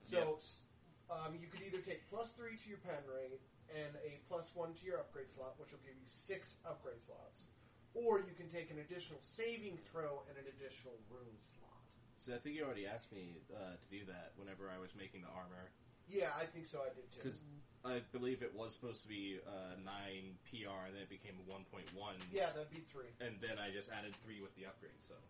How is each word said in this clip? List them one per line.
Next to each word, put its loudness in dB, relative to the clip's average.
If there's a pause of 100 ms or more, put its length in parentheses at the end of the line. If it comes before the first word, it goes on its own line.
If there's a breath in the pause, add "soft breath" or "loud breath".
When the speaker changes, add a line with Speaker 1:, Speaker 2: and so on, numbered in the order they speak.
(100)
Speaker 1:
So, 12
Speaker 2:
Yep. 8
Speaker 1:
s-, -10 (560)
um, 0
you -6
could -4
either 2
take 0
plus 0
three -4
to -10
your -6
pen 2
rate 0 (360)
and 0 (100)
a -4
plus 0
one 2
to -10
your 4
upgrade -2
slot, -4
which -8
will -12
give -12
you -12
six -4
upgrade -2
slots. -12 (480 loud breath)
Or 12
you 0
can -4
take 0
an 0
additional -2
saving 2 (100)
throw 2
and -8
an -6
additional -6 (160)
rune -8
slot. -16 (400)
Speaker 2:
So 0
I 2
think 0
you 4
already 4
asked 0
me, -6 (100)
uh, -2
to -12
do -4
that -6
whenever -4
I -2
was -4
making -6
the -6
armor. -4 (340)
Speaker 1:
Yeah, 6
I 4
think -6
so. 2
I 4
did -8
too. -10
Speaker 2:
'Cause 2 (420)
I 6 (120)
believe 6
it 4
was 0
supposed -2
to -12
be, 2
uh, -2
nine -2
P -2
R, 0
and -2
then -2
it -4
became -8
a -8
one -4
point -4
one. 0 (140)
Speaker 1:
Yeah, 8
that'd -2
be -6
three. -6 (120)
Speaker 2:
And -2
then 2
I 2
just -2
added -2
three -6
with -10
the -6
upgrade, -10
so. -14 (160)